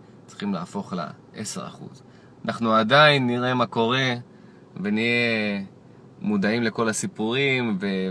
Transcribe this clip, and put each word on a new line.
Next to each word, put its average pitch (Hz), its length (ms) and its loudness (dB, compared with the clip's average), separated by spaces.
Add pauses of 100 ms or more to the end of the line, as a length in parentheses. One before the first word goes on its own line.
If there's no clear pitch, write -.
(280)
צריכים 101 260 -6
להפוך 92 400 -8
לעשר - 760 -10
אחוז. - 360 -18 (420)
אנחנו 113 280 0
עדיין 131 540 6
נראה 123 260 0
מה 123 120 2
קורה, 123 480 0 (640)
ונהיה 107 840 0 (600)
מודעים 104 420 0
לכל 113 260 0
הסיפורים 117 920 -2
ו-, 95 320 -2